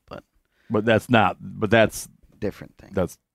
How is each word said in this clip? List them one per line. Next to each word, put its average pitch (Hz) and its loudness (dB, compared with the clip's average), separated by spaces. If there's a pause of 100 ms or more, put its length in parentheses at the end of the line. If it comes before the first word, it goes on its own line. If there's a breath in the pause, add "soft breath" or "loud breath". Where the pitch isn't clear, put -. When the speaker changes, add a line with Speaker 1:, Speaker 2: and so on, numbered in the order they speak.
Speaker 1:
but - -20 (460)
Speaker 2:
But 110 -2
that's 110 2
not, 101 2
but 98 -8
that's 110 2 (320)
Speaker 1:
different - -12
thing. - -20
Speaker 2:
that's - -4 (180)